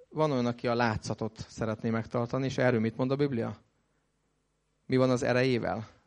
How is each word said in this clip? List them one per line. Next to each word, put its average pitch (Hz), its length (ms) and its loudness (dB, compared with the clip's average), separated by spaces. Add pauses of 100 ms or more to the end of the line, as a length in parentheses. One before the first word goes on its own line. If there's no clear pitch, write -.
van 156 220 0
olyan, 123 160 0
aki 120 200 -4
a 120 80 2
látszatot 113 760 -2
szeretné 113 420 -4
megtartani, 120 540 -2
és 131 140 -4
erről 123 220 4
mit 113 160 0
mond 131 140 -2
a 139 60 0
Biblia? 117 420 -2 (1300)
Mi 131 100 2
van 131 140 6
az 123 120 2
erejével? 120 680 0 (180)